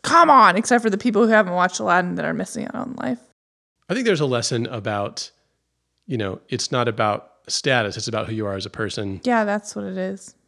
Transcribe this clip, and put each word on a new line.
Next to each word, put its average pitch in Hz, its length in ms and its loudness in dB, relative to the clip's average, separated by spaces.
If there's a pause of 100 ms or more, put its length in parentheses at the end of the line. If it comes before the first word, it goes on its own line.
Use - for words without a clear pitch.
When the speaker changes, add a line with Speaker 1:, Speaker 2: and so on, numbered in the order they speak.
Speaker 1:
Come 330 280 6
on, 208 280 8
except 226 260 2
for 220 60 2
the 196 80 0
people 226 260 2
who 220 80 4
haven't 202 220 4
watched 180 260 0
Aladdin 180 360 2
that 160 100 -4
are 160 80 -4
missing 185 320 -6
out - 100 -10
on - 200 -8
life. 247 240 -6 (720)
Speaker 2:
I 180 40 -2
think 247 120 -2
there's 185 140 2
a 151 60 2
lesson 117 420 0
about, 104 640 -6 (760)
you 143 120 -4
know, 98 320 -4
it's - 220 -6
not 123 160 0
about 107 440 -2 (160)
status. 120 500 0
It's 110 100 -8
about 113 200 -4
who 113 80 -8
you 107 100 -4
are 98 100 -4
as 98 100 -8
a 98 40 -10
person. 101 540 -6
Speaker 1:
Yeah, 233 220 0
that's 208 300 -6
what 202 100 -8
it 190 120 -8
is. 190 380 -10 (120)